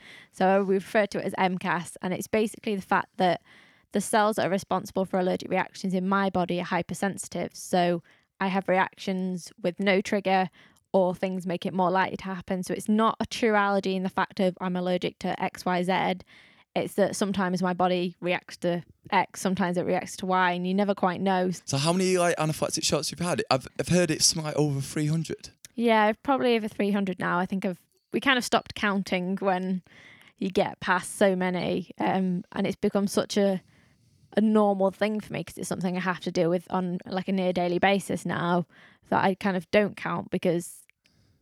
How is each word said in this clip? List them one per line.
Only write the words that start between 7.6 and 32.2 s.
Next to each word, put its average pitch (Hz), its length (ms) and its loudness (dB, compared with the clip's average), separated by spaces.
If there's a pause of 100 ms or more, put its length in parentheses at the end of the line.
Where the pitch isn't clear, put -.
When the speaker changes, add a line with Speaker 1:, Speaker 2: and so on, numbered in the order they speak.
Speaker 1:
I 196 60 0
have 190 220 -2
reactions 185 840 -2 (100)
with 175 160 -2
no 196 220 4
trigger, 190 480 2 (460)
or 185 200 4
things 185 320 -4
make 180 200 -4
it 170 80 -4
more 180 160 4
likely 185 280 2
to - 60 -14
happen. 185 380 -4
So 185 100 -6
it's 190 160 -4
not 220 320 4
a 214 60 -2
true 220 280 0
allergy 202 420 2
in 185 80 -2
the 190 60 -4
fact - 300 -2
of, 185 200 2
"I'm 180 160 -2
allergic 180 440 -2
to - 220 -4
X, - 240 -6
Y, 180 160 0
Z." 185 420 0 (500)
It's 170 200 -4
that 185 220 2
sometimes 190 440 -2
my 180 140 0
body 180 480 0
reacts 175 360 -4
to 170 240 -2 (280)
X, - 320 0
sometimes 185 340 0
it 175 80 0
reacts - 340 -4
to - 80 -8
Y, 185 260 2
and 180 140 -4
you 185 60 0
never 202 220 2
quite 185 260 -2
know. 185 300 2 (160)
Speaker 2:
So - 100 -2
how 151 160 2
many, 185 240 2
like, 175 220 2
anaphylactic 156 440 -2
shocks - 280 0
have 143 100 -10
you 170 60 -2
had? 165 240 0
I've, 131 180 2 (100)
I've 139 100 -4
heard 175 220 4
it's, - 240 2
like, 156 220 -4
over 143 240 2
three 151 240 -4
hundred. 156 460 -2 (240)
Speaker 1:
Yeah, 220 380 4 (100)
probably 254 340 2
over 214 120 -4
three 202 220 -2
hundred 196 280 -2
now. 175 200 0
I 180 60 0
think 190 220 -4
I've, 180 120 -4 (320)
we - 100 -2
kind 262 180 4
of 240 60 -2
stopped - 300 0
counting 190 640 0
when 185 420 0 (560)
you 190 100 -2
get 185 320 -2
past - 380 -2
so 196 180 6
many, 180 600 -2
um, 185 440 0 (100)